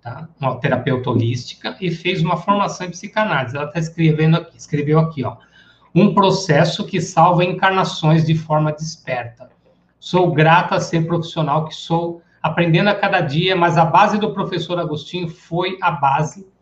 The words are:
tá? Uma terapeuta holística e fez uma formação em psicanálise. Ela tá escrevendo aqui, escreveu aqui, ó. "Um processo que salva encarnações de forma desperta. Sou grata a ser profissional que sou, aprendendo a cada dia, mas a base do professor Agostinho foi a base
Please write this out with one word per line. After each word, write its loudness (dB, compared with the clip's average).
tá? -14
Uma -2
terapeuta -2
holística -4
e -2
fez -4
uma 0
formação -2
em -10
psicanálise. -4
Ela -6
tá -6
escrevendo 2
aqui, -8
escreveu 0
aqui, -2
ó. -8
"Um 4
processo 2
que -4
salva 4
encarnações 2
de 2
forma 0
desperta. -10
Sou 2
grata 4
a 2
ser -2
profissional -2
que -14
sou, -4
aprendendo 2
a 2
cada 0
dia, 0
mas 2
a 6
base 4
do -2
professor -6
Agostinho -6
foi -6
a 0
base -2